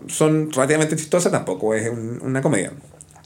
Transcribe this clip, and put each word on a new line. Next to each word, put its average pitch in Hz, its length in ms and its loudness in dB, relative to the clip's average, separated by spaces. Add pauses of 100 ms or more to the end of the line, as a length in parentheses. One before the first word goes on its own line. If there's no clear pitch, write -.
son 156 440 2
relativamente 151 440 2
chistosas, 180 360 0
tampoco 107 420 -2
es 110 160 -2
un, 117 340 -8
una 131 180 -2
comedia, 113 300 0 (540)